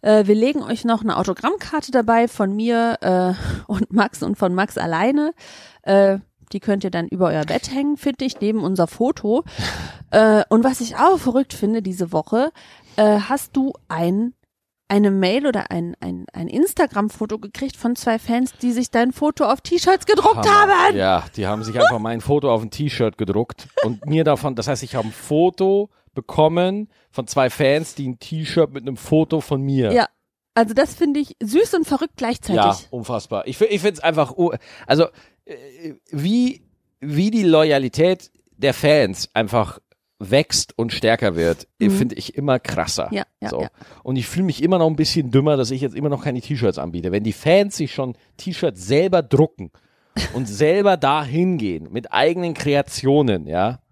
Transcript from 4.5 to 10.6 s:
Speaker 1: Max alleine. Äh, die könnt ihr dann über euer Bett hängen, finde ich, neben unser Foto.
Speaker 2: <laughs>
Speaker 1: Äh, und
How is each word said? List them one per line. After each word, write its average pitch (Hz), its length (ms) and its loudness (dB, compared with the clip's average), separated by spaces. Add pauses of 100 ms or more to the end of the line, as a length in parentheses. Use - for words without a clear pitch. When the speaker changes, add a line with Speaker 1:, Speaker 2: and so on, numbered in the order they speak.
Speaker 1:
Max 190 240 -2
alleine. 254 540 0 (500)
Äh, 196 360 4 (340)
die 196 80 -6
könnt 196 240 -2
ihr 190 60 -2
dann 170 180 -4
über 185 200 0
euer 160 160 -2
Bett 160 300 -6
hängen, 285 220 -2
finde 269 280 -4
ich, - 160 -6
neben 214 240 -2
unser 185 220 0
Foto. 240 600 -2
Speaker 2:
<laughs> - 60 -20 (580)
Speaker 1:
Äh, 214 380 6
und 226 120 4